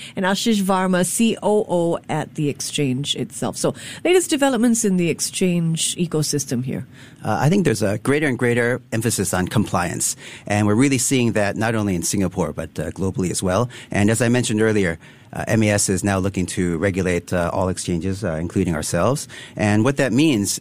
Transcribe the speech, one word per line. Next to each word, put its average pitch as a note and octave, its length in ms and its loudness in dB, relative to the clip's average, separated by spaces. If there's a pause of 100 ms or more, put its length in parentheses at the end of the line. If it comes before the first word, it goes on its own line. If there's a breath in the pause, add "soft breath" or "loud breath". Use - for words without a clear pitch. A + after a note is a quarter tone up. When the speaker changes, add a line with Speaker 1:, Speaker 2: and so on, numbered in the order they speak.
(160 loud breath)
Speaker 1:
and F#3+ 100 0
Ashish G3+ 360 2
Varma, F#3 440 2
C A3+ 360 0
O G#3 280 2
O E3+ 300 0 (100)
at D3+ 260 -4
the D3+ 140 0
exchange C3+ 640 -2
itself. B2 420 -6
So, D3+ 160 0 (300 loud breath)
latest F4 260 2
developments B3+ 560 2
in F#3+ 120 4
the E3+ 120 2
exchange E3+ 880 0
ecosystem D3 680 -2
here. C3 220 -6 (400 loud breath)
Speaker 2:
Uh, G#2 160 0
I C3+ 80 4
think G3 140 4
there's A2 180 0
a G#2 180 0
greater D3 280 2
and B2 100 0
greater A#2+ 440 2 (100)
emphasis A2 420 -2
on F#2 140 0
compliance. F2 720 -2 (280 loud breath)
And G#2 220 2
we're G#2 80 2
really C3+ 220 2
seeing B2 340 0
that G2+ 240 0
not A2 180 0
only G2+ 220 0
in E2 80 -2
Singapore, F2+ 480 -2
but, D#2+ 260 -10
uh, D#2+ 140 -6
globally F#2 400 -2
as - 100 -4
well. G2 280 0 (220 loud breath)
And G2+ 200 4
as A#2+ 100 0
I A#2 60 2
mentioned A#2+ 340 0
earlier, G2+ 380 2 (320 loud breath)
uh, - 160 -8
M A2 160 2
A G#2 60 4
S G#2 180 2
is F#2+ 160 0
now G2 160 0
looking F#2+ 280 -2
to F2 320 -2
regulate, F2+ 520 0
uh, F2 220 0
all F#2 160 0
exchanges, F#2 560 -4
uh, E2 80 -2
including E2+ 420 0
ourselves. F2 540 0 (260 loud breath)
And G#2+ 300 2
what C#3 120 2
that C3 140 0
means A#2+ 500 2